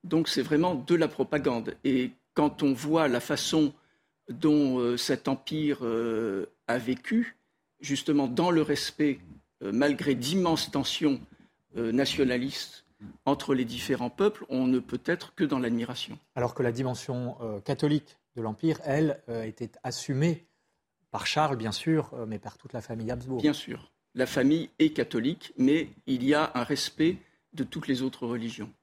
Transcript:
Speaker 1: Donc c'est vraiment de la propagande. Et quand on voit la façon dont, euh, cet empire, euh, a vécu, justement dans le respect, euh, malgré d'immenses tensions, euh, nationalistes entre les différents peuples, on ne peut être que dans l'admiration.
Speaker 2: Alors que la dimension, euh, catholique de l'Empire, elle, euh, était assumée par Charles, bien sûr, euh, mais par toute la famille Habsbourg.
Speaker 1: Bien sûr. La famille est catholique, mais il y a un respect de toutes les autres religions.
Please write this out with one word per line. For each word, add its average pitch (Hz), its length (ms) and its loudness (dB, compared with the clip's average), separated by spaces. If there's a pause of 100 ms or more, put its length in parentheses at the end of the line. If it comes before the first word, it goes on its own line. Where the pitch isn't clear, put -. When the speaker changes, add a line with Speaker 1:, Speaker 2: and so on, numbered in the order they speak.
Speaker 1:
Donc 160 260 0
c'est 139 140 0
vraiment 165 320 2
de 139 200 0
la 160 140 4
propagande. 123 640 -2 (100)
Et 127 260 2 (240)
quand 147 280 2
on 139 120 4
voit 151 340 2
la 120 120 2
façon 147 520 2 (580)
dont, 143 480 4
euh, 120 180 2
cet 131 320 -2
empire, 147 540 -2
euh, 113 640 -2 (200)
a 120 120 2
vécu, 131 580 -2 (440)
justement 139 460 0
dans 143 240 2
le 165 120 4
respect, 143 580 0 (420)
euh, 98 100 -6
malgré 139 420 2
d'immenses 156 560 0
tensions, 139 500 0 (560)
euh, 113 160 -2
nationalistes 131 920 0 (420)
entre 139 280 2
les 127 120 0
différents 123 420 -2
peuples, - 400 0
on 127 180 0
ne 127 120 4
peut 120 260 -4
être - 300 -4
que 170 100 0
dans 139 140 0
l'admiration. 120 600 -4 (180)
Speaker 2:
Alors 123 180 -2
que - 80 -2
la 120 100 2
dimension, 123 680 -4
euh, 107 180 -6
catholique 147 560 0 (200)
de 120 60 -6
l'Empire, 151 420 -2
elle, 147 440 2
euh, 117 140 -4
était 113 300 -8 (100)
assumée 147 640 -2 (640)
par - 160 -6
Charles, 151 300 2
bien 110 160 -2
sûr, 160 420 0
euh, 123 120 -8
mais 107 120 -6
par - 180 -14
toute - 160 -20
la 120 80 -6
famille 113 300 -8
Habsbourg. 123 320 -4
Speaker 1:
Bien 147 100 4
sûr. 131 400 -10 (220)
La 127 120 2
famille 147 520 2
est 156 120 6
catholique, 139 680 -2
mais 143 300 4 (180)
il 127 180 -2
y 139 80 4
a 151 220 4
un 127 80 -2
respect 160 560 0 (340)
de 135 100 -4
toutes 151 260 -6
les 127 120 0
autres 131 260 -4
religions. 113 440 -6 (120)